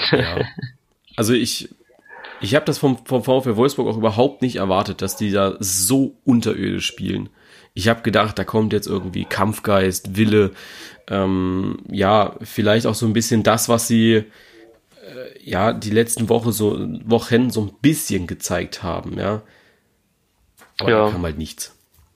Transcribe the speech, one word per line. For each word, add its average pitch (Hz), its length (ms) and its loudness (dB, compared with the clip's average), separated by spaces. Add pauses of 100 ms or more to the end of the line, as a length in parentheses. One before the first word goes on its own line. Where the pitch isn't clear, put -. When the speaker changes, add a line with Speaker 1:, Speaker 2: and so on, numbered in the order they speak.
(120)
Speaker 1:
Ja. 87 280 0 (760)
Also 113 180 0
ich, - 340 -2 (720)
ich 101 140 -2
hab 151 120 2
das 143 120 -2
vom, 131 280 0
vom 123 160 0
VfL 131 340 2
Wolfsburg 123 320 2
auch 110 80 -2
überhaupt 110 460 0
nicht 123 140 0
erwartet, 95 460 0
dass 98 140 -4
die 104 140 -2
da 98 300 2
so 127 640 0
unterirdisch 98 640 0
spielen. - 420 -6 (460)
Ich 95 140 -2
hab 117 160 0
gedacht, 104 340 2
da 95 60 -4
kommt 110 280 0
jetzt 104 140 0
irgendwie 92 380 -6
Kampfgeist, 98 920 -2
Wille, 104 360 4 (560)
ähm, 95 720 -2 (120)
ja, 101 520 2
vielleicht 110 440 0
auch 113 80 0
so 117 120 -2
ein 110 60 2
bisschen 113 300 2
das, 113 260 2
was 113 180 2
sie, 113 280 4
äh, 107 100 2 (1200)
ja, 101 300 0
die 110 160 -6
letzten 113 400 2
Woche 113 220 2
so, 104 260 0 (260)
Wochen 117 460 2
so 113 120 -2
ein 101 100 -6 (100)
bisschen 107 440 0
gezeigt 90 560 -6
haben, 87 360 -6
ja. 104 240 -2 (1400)
Aber 98 100 0
Speaker 2:
Ja. 110 160 4
Speaker 1:
da 104 60 0
kam 92 100 -4
halt 80 160 -4
nichts. - 400 -12 (380)